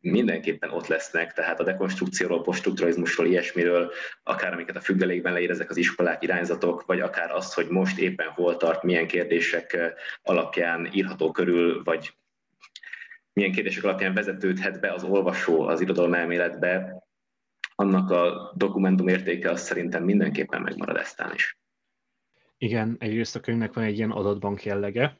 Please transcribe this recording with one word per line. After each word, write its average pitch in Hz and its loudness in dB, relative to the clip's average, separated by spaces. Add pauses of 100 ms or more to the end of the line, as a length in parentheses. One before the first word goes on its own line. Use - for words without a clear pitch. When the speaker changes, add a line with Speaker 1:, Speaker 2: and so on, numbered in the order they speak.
(120)
Speaker 1:
mindenképpen 82 0
ott 85 -6
lesznek, 82 -2
tehát 82 -2
a 82 2
dekonstrukcióról, 92 0
poststrukturalizmusról, 87 0
ilyesmiről, 87 2 (320)
akár 92 -2
amiket 85 -8
a 90 -8
függelékben 90 2
leír 87 2
ezek 80 -2
az - -4
iskolák, 87 2
irányzatok, 87 0
vagy 90 2
akár 90 -4
az, 92 -4
hogy 82 0
most 95 2
éppen 92 -2
hol 87 0
tart, 82 0
milyen 85 2
kérdések, 85 0
ö, 85 0 (340)
alapján 85 0
írható 95 0
körül, 87 2
vagy 82 -2 (1200)
milyen 98 2
kérdések 95 -2
alapján 95 0
vezetődhet 95 -2
be 95 -2
az 90 -6
olvasó 90 2
az 82 2
irodalomelméletbe, 87 0 (720)
annak 95 2
a 87 2
dokumentum 95 2
értéke 90 0
az 85 -2
szerintem 85 -4
mindenképpen - 2
megmarad 50 -4
eztán 50 -6
is. - -2 (1000)
Speaker 2:
Igen, 113 0
egyrészt 113 -4
a 117 -6
könyvnek 117 -2
van 113 -2
egy 107 -2
ilyen 110 -2
adatbank 101 -2
jellege 101 -2